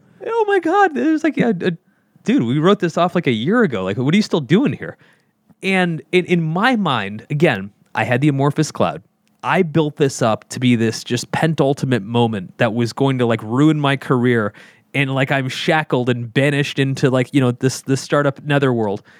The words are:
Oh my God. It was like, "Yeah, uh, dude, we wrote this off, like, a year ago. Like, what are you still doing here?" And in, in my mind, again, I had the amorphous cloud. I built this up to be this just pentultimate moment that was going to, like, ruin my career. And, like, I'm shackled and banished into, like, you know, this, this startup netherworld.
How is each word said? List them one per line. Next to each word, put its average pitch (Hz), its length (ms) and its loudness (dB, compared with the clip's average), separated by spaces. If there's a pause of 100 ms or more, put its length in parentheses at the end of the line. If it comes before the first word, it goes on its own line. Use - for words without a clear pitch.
(260)
Oh 453 220 0
my 403 100 2
God. 339 380 2
It 247 100 0
was 311 160 0
like, 320 140 0
"Yeah, 240 160 2 (120)
uh, 180 60 0 (540)
dude, 135 180 2
we 123 160 0
wrote 190 220 4
this 175 180 -2
off, 175 160 2
like, 175 140 0
a 131 40 2
year 156 300 0
ago. 113 220 0
Like, 98 120 -2
what 127 160 0
are 190 40 4
you 214 80 4
still 185 160 -2
doing 170 320 2
here?" 82 240 -10 (640)
And 185 480 0
in, 185 160 2
in 180 160 2
my 185 320 0
mind, 113 560 -2
again, 139 420 0 (220)
I 110 80 0
had 123 200 0
the 156 60 4
amorphous 143 440 0
cloud. 85 300 -2 (420)
I 156 180 2
built 151 340 0
this 139 240 0
up 110 280 -2
to - 100 -10
be 123 160 4
this 110 300 -2
just - 260 -6
pentultimate 139 720 0
moment 110 560 -2
that 113 160 0
was 120 180 -2
going 135 260 0
to, 123 80 0
like, 113 180 -2
ruin 147 340 2
my 139 180 0
career. 120 560 0 (420)
And, 139 200 -2
like, 135 160 0
I'm 135 180 -2
shackled 147 640 -2
and 120 240 -4
banished 143 460 0
into, 135 280 0
like, 127 240 0
you 143 80 4
know, 123 120 4
this, - 300 -2
this 135 180 -2
startup 143 420 -2
netherworld. 127 600 0 (180)